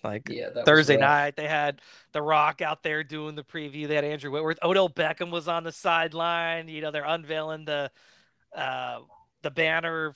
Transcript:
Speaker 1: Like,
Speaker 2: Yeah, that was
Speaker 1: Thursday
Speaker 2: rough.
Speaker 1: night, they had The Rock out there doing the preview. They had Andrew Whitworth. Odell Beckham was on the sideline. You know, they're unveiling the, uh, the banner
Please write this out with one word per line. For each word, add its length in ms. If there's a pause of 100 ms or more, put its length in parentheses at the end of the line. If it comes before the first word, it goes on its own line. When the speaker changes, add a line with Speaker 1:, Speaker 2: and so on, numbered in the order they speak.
Speaker 1:
Like, 260
Speaker 2:
Yeah, 200
that 80
was 80
Speaker 1:
Thursday 320
Speaker 2:
rough. 40
Speaker 1:
night, 340
they 120
had 340 (300)
The 100
Rock 400
out 220
there 200
doing 300
the 100
preview. 440
They 80
had 100
Andrew 240
Whitworth. 320
Odell 260
Beckham 440
was 160
on 160
the 80
sideline. 960
You 140
know, 100
they're 120
unveiling 600
the, 240 (680)
uh, 440 (420)
the 80
banner 680